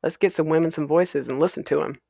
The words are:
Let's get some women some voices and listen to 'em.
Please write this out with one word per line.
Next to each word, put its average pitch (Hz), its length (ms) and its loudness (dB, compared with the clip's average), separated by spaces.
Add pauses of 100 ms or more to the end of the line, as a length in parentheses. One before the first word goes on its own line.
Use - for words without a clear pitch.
Let's 135 140 -2
get 190 140 2
some 156 180 0
women 160 200 4
some 156 180 -4
voices 156 420 0
and 131 100 -4
listen 180 240 0
to 151 180 0
'em. - 180 -8 (100)